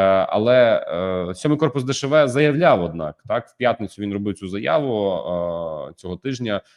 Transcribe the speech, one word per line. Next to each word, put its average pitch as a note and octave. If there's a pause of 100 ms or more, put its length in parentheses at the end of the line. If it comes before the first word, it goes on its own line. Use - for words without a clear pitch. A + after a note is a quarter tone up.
(280)
але, A#2 (440)
е, F#2
сьомий D3
корпус C#3+
Д C3+
Ш C#3
В D3
заявляв, C#3+
однак, D#2+
так, A#2+
в -
п'ятницю A2
він G2+
робив G2+
цю F#2+
заяву, A2+
е, E2+
цього F2+
тижня A#2+ (160)